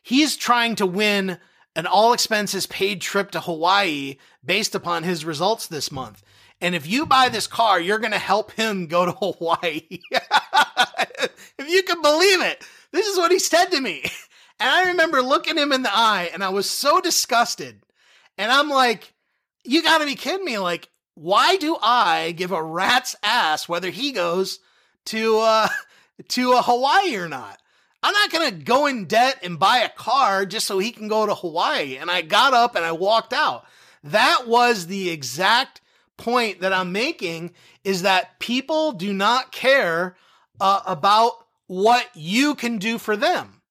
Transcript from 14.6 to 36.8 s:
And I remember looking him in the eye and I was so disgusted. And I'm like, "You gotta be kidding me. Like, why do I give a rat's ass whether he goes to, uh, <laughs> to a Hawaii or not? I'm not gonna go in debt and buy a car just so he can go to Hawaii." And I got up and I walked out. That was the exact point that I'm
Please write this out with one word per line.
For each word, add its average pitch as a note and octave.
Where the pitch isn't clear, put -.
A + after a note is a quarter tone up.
And A#3
I F4+
remember E4
looking D#4
him D4
in C4
the G#3
eye G3+
and E3+
I F#3+
was G3
so D4+
disgusted. A#3
And G#3+
I'm D4
like, B3+
"You D4
gotta D#4
be C4+
kidding F4+
me. A#3
Like, F3
why A3+
do E4
I F3
give F3
a E3
rat's F#3
ass G3+
whether F3
he C4
goes F#3
to, A3
uh, A3
<laughs> -
to B3+
a A#3+
Hawaii C4+
or F3
not? A#2
I'm D#4+
not G#4
gonna D#4+
go A#3
in B3+
debt A#3+
and F3
buy G#3
a G#3
car G3
just G#3
so G3
he G#3+
can A3
go G#3+
to G3+
Hawaii." E3+
And D#3
I F3+
got G#3+
up A#3+
and E3+
I E3
walked G#3+
out. B3
That B3
was A#3
the F#3
exact E3+
point A#3
that F#3+
I'm F#3